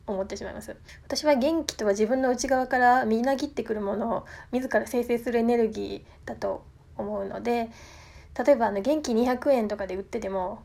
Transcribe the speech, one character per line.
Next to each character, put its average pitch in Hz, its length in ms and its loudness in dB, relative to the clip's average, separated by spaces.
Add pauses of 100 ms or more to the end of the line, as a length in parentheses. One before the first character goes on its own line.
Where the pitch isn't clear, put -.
思 190 160 -4
っ 196 40 -4
て 202 120 -10
し 220 60 -10
ま 196 80 -10
い - 20 -12
ま 208 80 -12
す。 208 140 -12 (280)
私 - 220 -2
は 294 100 8
元 302 300 2
気 - 100 -8
と 220 100 -2
は 202 60 4
自 208 140 2
分 262 160 2
の 262 80 2
内 254 180 -2
側 254 200 2
か 262 100 0
ら 247 280 6
み 220 160 2
な 269 140 2
ぎ 285 120 -4
っ - 20 -6
て 240 140 -6
く 220 100 -4
る 214 80 -6
も 202 140 -4
の 220 220 -2
を - 80 -10 (260)
自 254 160 -2
ら 220 180 0
生 240 180 -2
成 240 140 0
す 233 140 -6
る 233 80 2
エ 226 40 2
ネ 240 140 4
ル 226 120 4
ギ 202 360 -8
ー - 220 -20
だ 233 80 -8
と 196 280 -6 (320)
思 208 240 -6
う 196 60 -4
の - 160 -8
で、 233 300 -2 (760)
例 285 80 8
え - 20 2
ば、 226 120 2
あ 196 40 0
の、 196 100 -2
元 294 200 0
気 262 140 -2
二 233 100 4
百 254 260 2
円 233 160 4
と 208 100 -4
か 196 100 -6
で 185 80 -6
売 190 60 -6
っ - 20 -6
て - 160 -8
て 208 100 -6
も、 190 360 -4